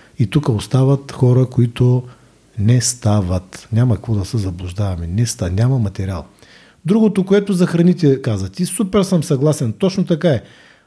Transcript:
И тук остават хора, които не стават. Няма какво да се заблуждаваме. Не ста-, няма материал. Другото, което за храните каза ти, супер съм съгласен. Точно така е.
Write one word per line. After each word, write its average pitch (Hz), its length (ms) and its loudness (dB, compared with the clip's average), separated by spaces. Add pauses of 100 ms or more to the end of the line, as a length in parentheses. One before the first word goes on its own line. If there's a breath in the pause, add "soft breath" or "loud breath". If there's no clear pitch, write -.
(220 loud breath)
И 110 60 2
тук 147 220 0
остават 131 640 0
хора, 123 340 2
които 123 580 0 (560 loud breath)
не 117 220 4
стават. 98 920 -2
Няма 117 240 2
какво 110 200 -4
да 95 100 -2
се - 120 -6
заблуждаваме. 90 680 -6
Не 104 180 -2
ста-, 95 240 -4
няма 120 300 0
материал. 95 460 -6 (600 soft breath)
Другото, 202 400 2
което 202 280 2
за 175 140 2
храните 165 540 2
каза 98 280 -2
ти, 180 160 -6
супер 190 380 -2
съм 180 200 0
съгласен. 143 500 0
Точно 185 320 -2
така 170 240 0
е. 120 120 0 (460 soft breath)